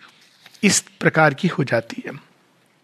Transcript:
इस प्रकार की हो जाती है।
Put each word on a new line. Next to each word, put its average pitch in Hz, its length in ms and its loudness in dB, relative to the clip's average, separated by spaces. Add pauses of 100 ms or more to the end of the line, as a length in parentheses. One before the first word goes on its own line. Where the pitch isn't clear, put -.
(640)
इस 202 160 2
प्रकार 156 540 0
की 180 140 -2
हो 156 160 -2
जाती - 420 -4
है। - 80 -12 (720)